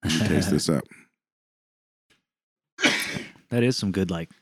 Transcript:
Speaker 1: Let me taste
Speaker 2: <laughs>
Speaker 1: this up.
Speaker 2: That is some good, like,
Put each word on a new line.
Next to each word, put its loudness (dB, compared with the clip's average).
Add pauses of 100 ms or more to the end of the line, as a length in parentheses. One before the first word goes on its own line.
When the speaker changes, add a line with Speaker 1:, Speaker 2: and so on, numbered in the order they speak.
Speaker 1:
Let 0
me 2
taste 2
Speaker 2:
<laughs> -
Speaker 1:
this 0
up. 0 (2750)
Speaker 2:
That 2
is 2
some -2
good, 0
like, -6 (120)